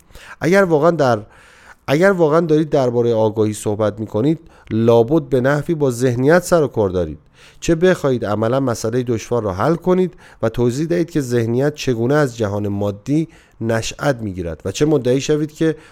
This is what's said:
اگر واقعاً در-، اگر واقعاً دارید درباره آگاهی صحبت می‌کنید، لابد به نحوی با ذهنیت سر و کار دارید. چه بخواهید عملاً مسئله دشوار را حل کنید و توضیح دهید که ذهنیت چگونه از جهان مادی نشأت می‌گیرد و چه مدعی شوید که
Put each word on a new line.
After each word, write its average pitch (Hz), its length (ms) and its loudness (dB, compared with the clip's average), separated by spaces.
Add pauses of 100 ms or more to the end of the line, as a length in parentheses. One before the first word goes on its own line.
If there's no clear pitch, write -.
(400)
اگر 190 240 4
واقعاً 160 260 2
در-، 123 360 0 (600)
اگر 165 240 2
واقعاً 170 300 2
دارید 156 300 0
درباره 120 440 2
آگاهی 110 380 0
صحبت 107 480 -4
می‌کنید، 123 380 -2 (320)
لابد 117 520 4
به 135 180 0
نحوی 143 340 0
با 143 160 0
ذهنیت 127 520 2
سر 170 200 2
و 131 60 0
کار 104 220 0
دارید. 82 280 -4 (420)
چه 170 140 0
بخواهید 160 500 0
عملاً 110 360 0
مسئله 120 420 -2
دشوار 120 400 -4
را 101 100 -2
حل 113 220 0
کنید 180 400 0 (280)
و 113 60 0
توضیح 123 380 -2
دهید 170 240 -2
که 156 100 -2
ذهنیت 123 540 -2
چگونه 123 400 -2
از 139 220 0
جهان 104 320 -4
مادی 101 600 -4 (320)
نشأت 113 560 -2
می‌گیرد 90 480 -8
و 98 80 -4
چه 147 120 0
مدعی 139 360 2
شوید 151 320 -2
که 160 240 -2 (160)